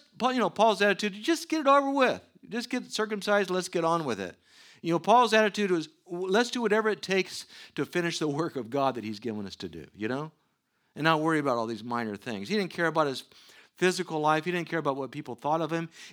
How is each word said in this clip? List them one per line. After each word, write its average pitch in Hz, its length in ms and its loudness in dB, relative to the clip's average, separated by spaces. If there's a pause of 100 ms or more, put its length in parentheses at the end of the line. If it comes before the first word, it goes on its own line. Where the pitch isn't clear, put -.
(180)
Paul, 254 160 0
you 254 60 0
know, 196 100 2
Paul's 208 320 4
attitude, 202 400 2
"Just 320 280 -2
get 320 120 -2
it 277 60 2
over 277 240 4
with. 254 300 2 (280)
Just 233 200 -6
get 254 220 -6
circumcised, 208 580 0
let's 185 200 -2
get 170 140 -2
on 165 220 2
with 110 140 -2
it." 90 160 -6 (460)
You 165 120 0
know, 165 60 4
Paul's 226 340 6
attitude 208 380 4
was, 160 180 0 (180)
"Let's 190 420 0
do 247 120 -4
whatever 214 280 2
it 180 120 -4
takes 185 440 -2 (300)
to 147 100 0
finish 170 340 -2
the 156 80 0
work 147 280 -2
of 113 140 -8
God 135 260 0
that 113 80 -8
he's 107 160 -8
given 107 260 -6
us 92 120 -12
to 92 120 -10
do," 78 160 -14 (100)
you 104 120 -4
know? 143 240 -6 (640)
And 147 80 -6
not 160 180 4
worry 160 180 2
about 139 180 2
all 113 100 -2
these 110 160 -8
minor 117 320 -4
things. 101 340 -8
He - 60 -2
didn't 196 160 -2
care 170 160 -2
about 156 180 2
his 131 200 -6 (500)
physical 175 440 0
life. 151 260 2
He 175 60 -4
didn't 175 160 -4
care 165 120 -4
about 147 160 0
what 135 160 -8
people 139 240 -10
thought 156 260 -2
of 151 100 -2
him. 165 180 -4 (240)